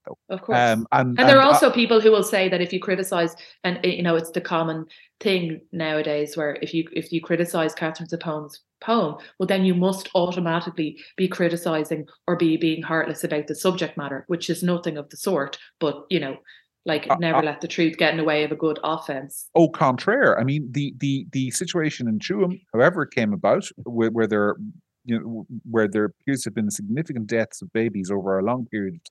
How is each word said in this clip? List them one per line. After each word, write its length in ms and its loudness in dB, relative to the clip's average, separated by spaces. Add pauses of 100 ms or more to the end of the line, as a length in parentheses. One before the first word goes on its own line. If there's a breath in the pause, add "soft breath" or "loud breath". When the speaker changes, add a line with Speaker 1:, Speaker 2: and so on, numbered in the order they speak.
Speaker 1:
though. 120 -14 (120)
Speaker 2:
Of 120 -6
course. 160 0
Speaker 1:
Um, 360 2
and, 260 2
Speaker 2:
And 100 10
there 80 10
are 40 10
Speaker 1:
and, 80 6
uh 40 8
Speaker 2:
also 180 6
people 300 4
who 100 8
will 120 6
say 260 2
that 120 0
if 120 -2
you 60 -2
criticize, 560 -2 (280 loud breath)
and, 200 -2
you 180 0
know, 140 4
it's 160 -2
the 100 -2
common 440 -2 (340 loud breath)
thing 420 -2 (100)
nowadays 640 -2
where 260 -2
if 120 -8
you, 200 0
if 180 -6
you 100 -2
criticize 540 0
Catherine 340 -8
Zappone's 520 -8 (200)
poem, 340 0 (240 loud breath)
well, 80 -2
then 180 2
you 80 4
must 420 0
automatically 800 -2 (200 loud breath)
be 100 0
criticizing 800 -2 (220 soft breath)
or 100 2
be 200 4
being 240 0
heartless 420 -2
about 240 -4
the 80 -6
subject 420 -2
matter, 300 -8
which 220 -4
is 140 -2
nothing 340 -2
of 120 -12
the 80 -20
sort. 400 -4 (220 loud breath)
But, 300 -2
you 100 0
know, 160 -6 (500 soft breath)
like, 240 -2
Speaker 1:
Uh, 100 6
Speaker 2:
never 200 2
Speaker 1:
uh 40 2
Speaker 2:
let 180 -4
the 80 -8
truth 280 0
get 140 4
in 60 -2
the 80 -2
way 180 2
of 80 -4
a 60 -4
good 260 -2
offense. 720 -6
Speaker 1:
Au 140 8
contraire. 680 2
I 60 2
mean, 300 0
the, 240 -4
the, 340 -2
the 200 -4
situation 580 -2
in 100 0
Tuam, 400 -2 (140)
however 300 4
it 80 -8
came 200 0
about, 340 2 (120)
where, 340 -2
where 160 0
there, 300 0 (500)
you 120 -2
know, 260 -10 (260)
where 160 2
there 180 0
appears 360 -4
to 80 -6
have 60 -12
been 140 0
significant 580 -6
deaths 360 -2
of 100 -16
babies 380 -2
over 260 0
a 60 0
long 240 -2
period 280 -6
of 160 -20